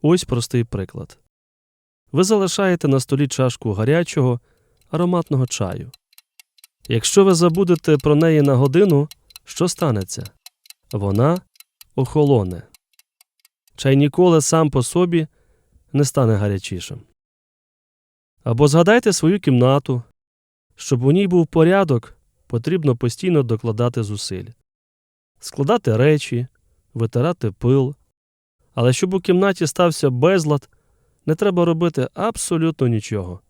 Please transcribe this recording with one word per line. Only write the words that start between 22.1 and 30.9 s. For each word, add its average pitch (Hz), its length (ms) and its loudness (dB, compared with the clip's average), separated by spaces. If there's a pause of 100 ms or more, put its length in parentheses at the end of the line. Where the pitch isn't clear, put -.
потрібно 143 500 -2
постійно 147 460 0
докладати 117 600 -2
зусиль. 98 420 -10 (960)
Складати 143 580 -2
речі, 127 500 0 (460)
витирати 120 580 -4
пил. 131 440 0 (800)
Але 120 200 2
щоб 185 200 -2
у 190 60 0
кімнаті 185 480 0
стався 160 420 0
безлад, 147 600 0 (560)